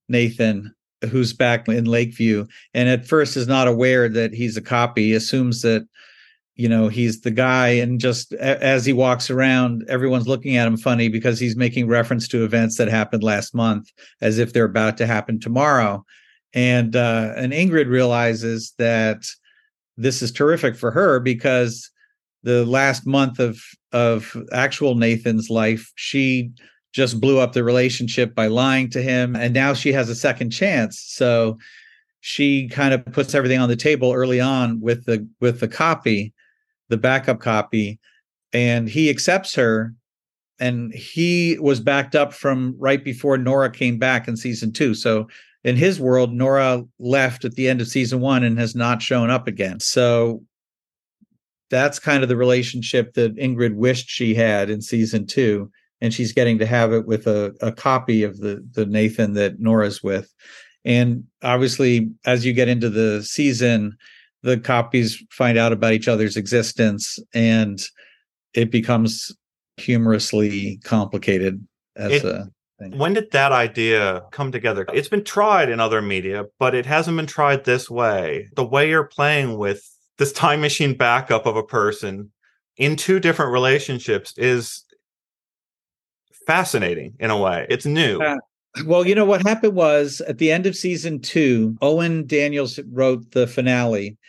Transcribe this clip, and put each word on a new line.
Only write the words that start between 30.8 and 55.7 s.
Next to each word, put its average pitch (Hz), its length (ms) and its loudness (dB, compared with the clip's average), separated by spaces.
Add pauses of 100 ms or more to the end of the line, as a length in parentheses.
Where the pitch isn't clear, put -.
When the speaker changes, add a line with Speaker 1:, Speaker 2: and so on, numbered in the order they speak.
Speaker 1:
So 117 600 0 (640)
she 139 480 0
kind 135 240 0
of 131 140 0
puts 139 280 -2
everything 131 240 2
on 127 80 2
the 120 80 0
table 131 380 2
early 127 260 0
on 127 400 0
with 117 240 -2
the, 110 240 -2 (140)
with 120 180 2
the 117 80 -2
copy, 113 640 -2 (560)
the 117 80 0
backup 127 460 0
copy, 107 580 -2 (540)
and 120 340 0
he 147 220 2
accepts 180 460 -2
her. 113 380 0 (640)
And 120 360 -4
he 170 640 0
was 139 220 2
backed 135 340 0
up 143 160 2
from 127 480 -2
right 135 240 0
before 135 340 -2
Nora 131 320 2
came 120 280 -2
back 127 320 0
in 117 80 -4
season 113 340 -6
two. 127 220 0
So 110 340 0 (380)
in 127 100 2
his 170 240 2
world, 127 320 2
Nora 131 520 0 (160)
left 123 440 0
at 120 120 -6
the 131 120 0
end 127 140 2
of 113 60 -4
season 127 340 -2
one 127 220 2
and 113 160 2
has 113 160 -4
not 120 260 0
shown 120 300 0
up 127 160 -2
again. 95 320 -6
So 117 640 0 (1300)
that's 135 260 0
kind 143 240 0
of 127 80 0
the 120 80 0
relationship 123 800 0
that 113 220 0
Ingrid 120 360 -2
wished 123 340 0
she 110 280 -2
had 107 340 2
in 107 100 -4
season 113 460 -2
two. 104 460 0 (300)